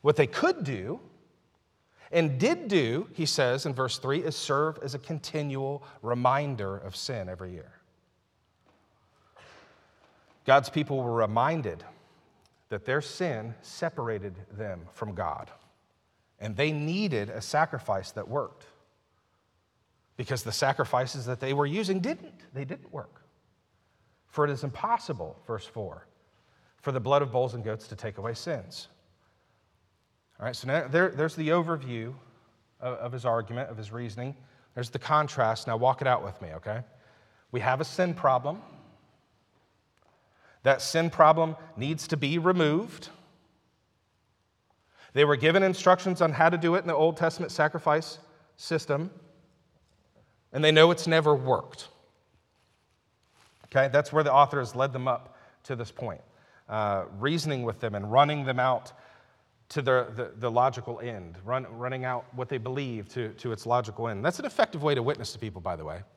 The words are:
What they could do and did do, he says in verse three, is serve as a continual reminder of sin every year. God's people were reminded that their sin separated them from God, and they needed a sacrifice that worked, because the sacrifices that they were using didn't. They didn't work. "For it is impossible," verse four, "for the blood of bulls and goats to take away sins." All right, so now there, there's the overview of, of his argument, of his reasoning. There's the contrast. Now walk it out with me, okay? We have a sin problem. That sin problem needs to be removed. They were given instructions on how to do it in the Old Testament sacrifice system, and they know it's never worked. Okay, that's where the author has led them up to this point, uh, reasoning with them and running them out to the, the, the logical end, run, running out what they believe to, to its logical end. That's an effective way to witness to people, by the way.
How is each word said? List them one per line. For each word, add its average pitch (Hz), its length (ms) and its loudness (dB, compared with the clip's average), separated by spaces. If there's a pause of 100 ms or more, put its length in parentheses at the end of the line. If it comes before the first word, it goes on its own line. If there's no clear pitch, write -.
What 147 140 6
they 147 120 4
could 339 360 0
do 131 360 -6 (1120)
and 156 280 2
did 302 280 2
do, 160 460 2
he 160 120 -4
says 131 400 0
in 143 80 -4
verse 127 240 -2
three, 139 260 -2
is 160 120 -4
serve 151 440 -2
as 127 140 -8
a 139 60 -8
continual 139 840 -6 (180)
reminder 123 760 -2
of 98 180 -12
sin 104 340 -8
every 92 220 -10
year. 87 200 -16 (2750)
God's 135 240 6
people 143 320 -2
were 120 120 -2
reminded 117 720 0 (840)
that 104 160 -8
their 147 160 0
sin 120 600 -6
separated 113 760 -6 (160)
them 101 300 -10 (120)
from 107 200 -8
God, 85 380 -6 (880)
and 107 180 -6
they 151 140 2
needed 151 580 -2
a 107 120 -10
sacrifice 120 680 -2
that - 160 -10
worked, 123 380 -6 (1500)
because 127 260 -4
the 117 80 -8
sacrifices 131 760 0
that 123 120 -6
they 135 140 -2
were 143 120 2
using 190 360 -2
didn't. - 400 -8 (120)
They 135 120 -8
didn't 135 260 -14
work. - 300 -14 (1040)
"For - 160 0
it 147 80 2
is 139 120 -6
impossible," 139 840 -4
verse 110 180 -8
four, - 420 -12 (680)
"for - 140 -6
the 131 80 -2
blood 139 220 2
of 127 100 -4
bulls 123 220 0
and 120 100 -10
goats 110 240 -8
to 110 80 -14
take 107 220 -10
away 113 160 -6
sins." 113 560 -10 (1500)
All 117 80 -8
right, 123 80 -6
so 123 120 -10
now 143 200 0
there, 165 220 4
there's 151 260 -2
the 156 140 -4
overview 135 640 -2 (680)
of, 127 160 -6
of 120 140 -8
his 123 120 -8
argument, 120 460 0
of 113 80 -12
his 104 140 -12
reasoning. 120 440 -8 (380)
There's 123 160 -6
the 131 100 -6
contrast. 139 680 2
Now 113 100 0
walk 127 240 4
it 135 60 2
out 127 160 4
with 98 180 -10
me, 87 120 -12
okay? 107 280 -8 (720)
We 123 80 -2
have 127 200 2
a 160 60 -2
sin 180 300 -2
problem. 143 460 0 (2000)
That 135 180 6
sin 165 280 0
problem 160 460 6 (220)
needs 147 300 -4
to 160 100 -2
be 147 220 0
removed. 175 680 2 (2000)
They 147 120 8
were 147 100 4
given 160 260 6
instructions 180 600 4
on 165 100 4
how 160 180 6
to 175 80 2
do 170 180 2
it 196 40 4
in 175 80 -4
the 165 80 0
Old 156 220 4
Testament 165 340 -2
sacrifice 156 640 0 (400)
system, 160 540 -4 (1400)
and 143 120 0
they 156 80 8
know 156 180 10
it's 170 160 0
never 156 300 4
worked. 127 540 -2 (1800)
Okay, 135 260 4
that's 147 200 4
where 151 120 4
the 139 100 2
author 143 260 6
has 117 160 -6
led 131 180 0
them 127 140 -4
up - 300 -4 (260)
to 135 120 -6
this 117 160 -10
point, 104 300 -10 (480)
uh, 104 360 0 (140)
reasoning 143 440 -2
with 113 160 -4
them 113 160 -4
and 101 160 -4
running 143 340 4
them 127 140 -2
out 127 340 0 (760)
to 151 120 -4
the, 127 340 4
the, 117 220 -6
the 117 140 -4
logical 120 480 0
end, 95 440 -10
run, 123 220 -4 (120)
running 127 280 -6
out 123 200 -4 (100)
what 123 120 -6
they 131 120 -4
believe 123 500 -6
to, 117 240 -6
to - 180 -8
its 107 140 -8
logical 117 420 0
end. 104 160 -6
That's 175 140 0
an - 80 -10
effective - 380 0
way 147 100 2
to 131 80 0
witness 120 320 -4
to 107 60 -14
people, 95 220 -10
by 87 140 -4
the 78 80 -12
way. 80 180 -10 (160)